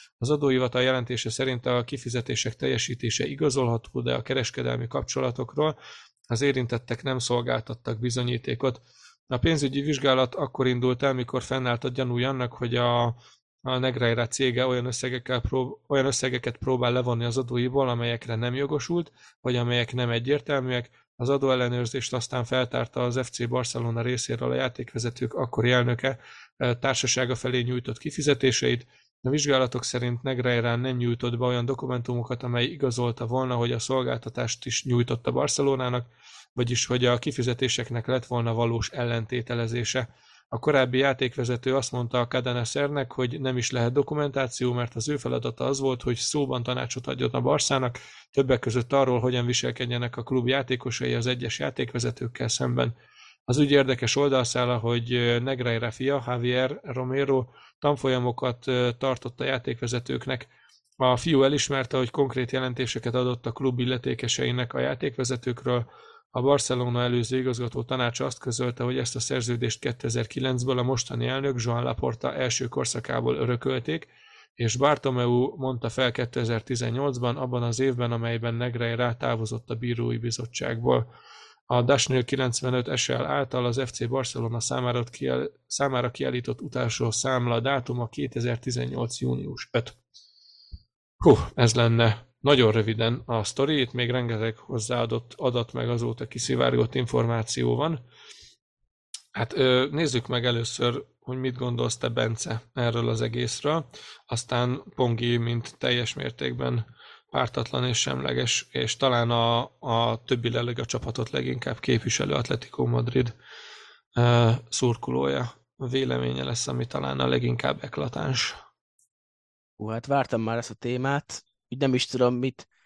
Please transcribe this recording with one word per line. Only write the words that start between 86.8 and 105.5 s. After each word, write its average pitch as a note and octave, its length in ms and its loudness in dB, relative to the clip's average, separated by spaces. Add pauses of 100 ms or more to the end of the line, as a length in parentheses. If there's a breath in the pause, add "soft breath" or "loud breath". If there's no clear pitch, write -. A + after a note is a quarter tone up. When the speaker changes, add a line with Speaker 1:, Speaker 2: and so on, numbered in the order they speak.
Speaker 1:
számla A#2+ 480 0
dátuma B2 500 -2
kétezer-tizennyolc B2 1080 -4
június B2+ 520 -4
öt. - 260 -2 (1200 loud breath)
Hú, C#3+ 200 8 (160)
ez A#2+ 220 4
lenne A#2 520 4 (180)
nagyon B2+ 260 8
röviden A2+ 540 2
a A2+ 180 0
sztori, C#3+ 360 0
itt A#2+ 120 0
még B2 200 -2
rengeteg A#2 460 -2
hozzáadott A#2 800 -4
adat B2 360 0
meg A#2+ 160 -2
azóta A#2 380 -2
kiszivárgott B2 680 2
információ A#2+ 800 0
van. C#3+ 300 -2 (1300 loud breath)
Hát, - 220 -4
ö, B2+ 380 6
nézzük C#3 360 0
meg B2 180 0
először, A#2+ 600 0 (140)
hogy B2+ 180 -8
mit C3 180 -2
gondolsz A#2+ 420 -2
te, A#2+ 120 -2
Bence, A#2 520 -2 (120)
erről A#2 360 0
az A2+ 120 -2
egészről. B2 640 -2 (400 loud breath)
Aztán B2 580 -2 (120)
Pongi, A#2+ 420 2
mint A#2 400 -2